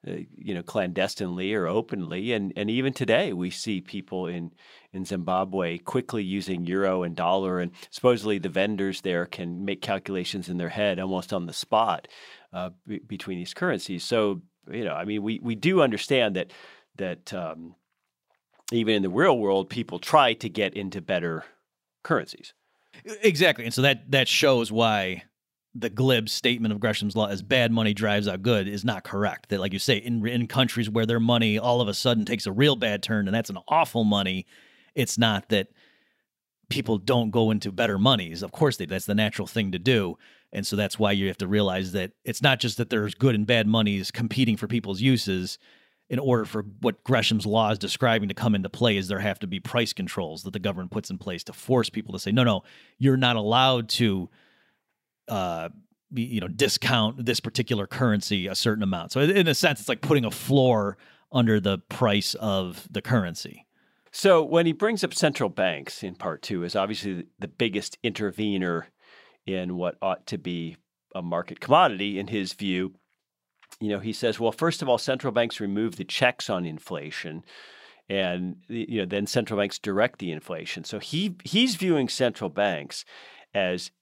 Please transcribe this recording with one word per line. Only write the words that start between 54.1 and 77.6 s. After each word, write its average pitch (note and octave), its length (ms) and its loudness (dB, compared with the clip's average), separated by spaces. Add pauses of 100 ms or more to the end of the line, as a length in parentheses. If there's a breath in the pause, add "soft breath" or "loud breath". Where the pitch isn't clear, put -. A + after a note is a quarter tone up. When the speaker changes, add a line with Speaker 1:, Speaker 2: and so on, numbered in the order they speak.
Speaker 2:
uh, F2 420 -4 (440)
be, B2 100 -4
you A#2+ 180 -2
know, F2+ 60 -6
discount A#2 800 0
this A#2 140 0
particular A2 480 -4
currency G#2 580 0
a F#2+ 80 -4
certain G#2+ 300 0
amount." F2+ 260 -2
So C3 100 -2
in F3 280 4
a D3 60 2
sense, D3 260 2
it's - 80 -10
like B2 120 -2
putting C3+ 240 2
a G#2 60 0
floor A#2 640 2 (360 soft breath)
under A2+ 260 6
the F#2+ 200 0
price - 580 0
of F#2+ 520 -2
the - 140 -6
currency. - 640 -2 (460)
Speaker 1:
So F3 320 6
when E3 200 4
he E3 80 4
brings G#3 300 0
up F#3 100 -2
central F#3+ 380 2
banks E2 540 -2
in F2+ 100 -8
part D#2+ 260 -6
two F#2 220 -4
is F2 140 -4
obviously G2+ 480 -2 (160)
the G2 80 -8
biggest G2+ 560 -4
intervener G2 840 -2 (580 soft breath)
in F2+ 320 -4
what F2 240 -4
ought F#2+ 280 -2
to G2+ 100 -6
be E2+ 380 -6 (400)
a F#2 40 -8
market F2 380 -6
commodity G2+ 600 2
in G2 80 -6
his G2+ 240 -4
view. F#2 420 -2 (840)
You G#2+ 100 -2
know, G2+ 100 -2
he A2 140 -6
says, A2+ 260 -2
"Well, A2+ 120 2
first E3 280 -2
of C#3+ 80 -4
all, B2 80 6
central C3 360 -2
banks A#2 280 0
remove G2+ 360 -2
the F#2+ 80 -8
checks - 440 -2
on F#2 160 -2
inflation, D#2 800 -10 (640 loud breath)